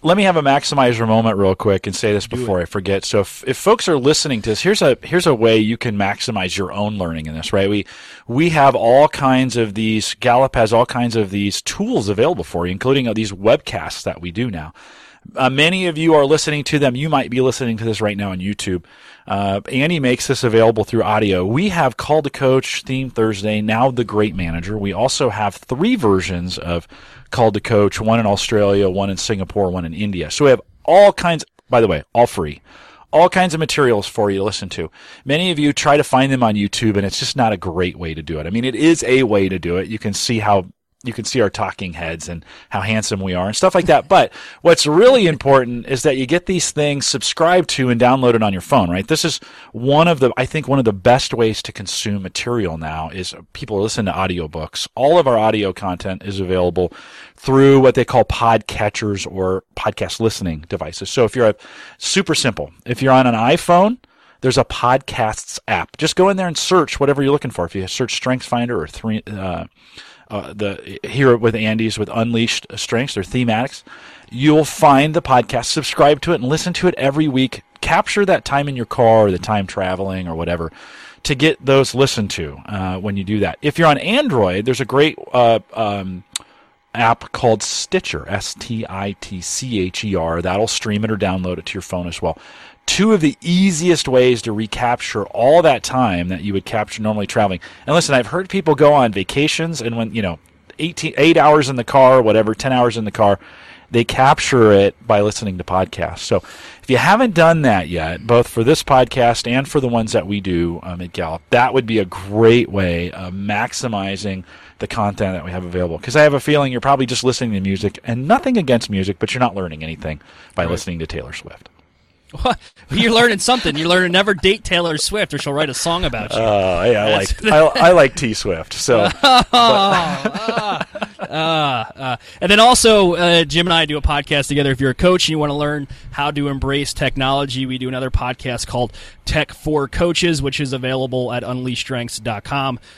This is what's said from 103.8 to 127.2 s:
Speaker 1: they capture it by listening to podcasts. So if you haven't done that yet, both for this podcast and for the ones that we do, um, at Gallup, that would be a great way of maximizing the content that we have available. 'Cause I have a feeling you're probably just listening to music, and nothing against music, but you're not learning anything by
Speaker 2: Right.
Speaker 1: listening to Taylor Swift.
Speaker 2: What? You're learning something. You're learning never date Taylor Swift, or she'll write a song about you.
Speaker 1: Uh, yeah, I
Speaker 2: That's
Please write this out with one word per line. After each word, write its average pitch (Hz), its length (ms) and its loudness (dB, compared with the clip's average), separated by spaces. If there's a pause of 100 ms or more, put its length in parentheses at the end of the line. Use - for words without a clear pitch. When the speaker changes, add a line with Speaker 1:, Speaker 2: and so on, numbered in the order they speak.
Speaker 1:
they 117 120 2
capture 131 680 4
it 98 240 6 (100)
by 104 160 4
listening 104 380 -4
to 87 40 -8
podcasts. 90 560 -4
So - 180 -2 (440)
if - 80 -8
you 127 80 2
haven't 160 380 2
done 165 260 4
that 98 280 2
yet, 85 360 -6
both 117 220 4
for 117 160 -2
this 139 200 2
podcast 123 640 2
and 131 180 -2
for - 120 -2
the 131 80 0
ones 113 260 -2
that 98 120 0
we 101 160 -4
do, 85 400 -2
um, 90 200 -12
at 87 120 -14
Gallup, 82 380 -8
that 123 240 4
would 131 100 0
be 110 140 0
a 98 60 0
great 110 640 4
way 90 420 -2
of 90 220 -12
maximizing 98 1120 -6 (360)
the 107 80 -8
content 101 460 -2
that 85 120 -8
we 90 60 -10
have 92 120 -8
available. 87 360 -4
'Cause 123 160 -6
I 151 80 6
have 147 100 6
a 139 60 0
feeling 143 320 0
you're 120 100 -6
probably 135 240 2
just 120 180 -4
listening 123 300 0
to 98 80 -2
music, 95 420 -2
and 123 240 -6
nothing 254 300 2
against 131 320 0
music, 98 300 -2
but 107 140 -4
you're 127 60 -4
not 120 160 0
learning 80 280 -8
anything 80 360 -8 (360)
by 87 80 0
Speaker 2:
Right. 85 80 -2
Speaker 1:
listening 85 280 -6
to 78 80 -8
Taylor - 260 -10
Swift. - 360 -18 (720)
Speaker 2:
What? 247 160 0 (320)
You're 226 240 0
learning 233 260 4
something. 202 380 0
You're 160 100 -2
learning 180 240 2
never 196 220 2
date 190 300 0
Taylor 170 340 -2
Swift, 190 380 -4
or - 20 -2
she'll 139 160 -6
write 151 160 -2
a 131 60 -6
song 170 280 -4
about - 300 -4
you. 113 60 0
Speaker 1:
Uh, 98 520 2
yeah, 107 140 2
I 110 60 0
Speaker 2:
That's 98 320 -2